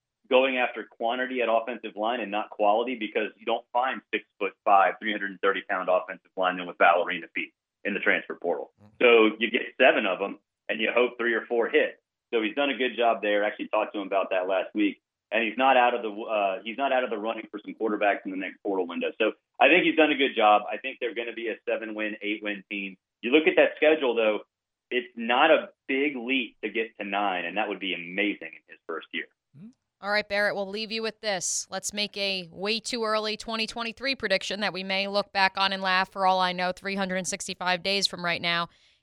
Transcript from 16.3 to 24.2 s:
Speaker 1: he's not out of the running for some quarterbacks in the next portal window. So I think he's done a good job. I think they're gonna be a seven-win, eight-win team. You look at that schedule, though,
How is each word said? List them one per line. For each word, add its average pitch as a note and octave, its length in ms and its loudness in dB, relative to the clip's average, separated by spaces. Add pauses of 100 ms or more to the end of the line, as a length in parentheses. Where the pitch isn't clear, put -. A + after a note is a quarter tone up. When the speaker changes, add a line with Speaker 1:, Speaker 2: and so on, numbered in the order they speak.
Speaker 1:
he's A2 140 -10
not C3+ 160 -2
out B2+ 100 2
of A2 80 -6
the A2 60 -4
running G#2+ 340 -6
for G#2 120 -10
some - 160 -12
quarterbacks G#2 460 0
in G2 60 -6
the F#2 60 -6
next F2+ 260 -8
portal F#2+ 240 -2
window. E2+ 220 -4 (100)
So G#2+ 120 2 (280)
I C3 80 6
think E3 160 4
he's D#3+ 120 2
done D3+ 160 4
a C#3 40 2
good B2+ 200 0
job. G#2 360 6
I G#2 60 -6
think C3 220 -12
they're A#2 160 -4
gonna A#2 180 -8
be A2+ 160 -6
a G2+ 60 -6 (140)
seven-win, G#2+ 540 -6
eight-win G#2 480 -6
team. G2 260 -10 (240)
You A#2 100 -4
look D#3 160 6
at F3+ 100 2
that C#3+ 180 6
schedule, D3+ 400 2
though, G#2+ 240 2 (500)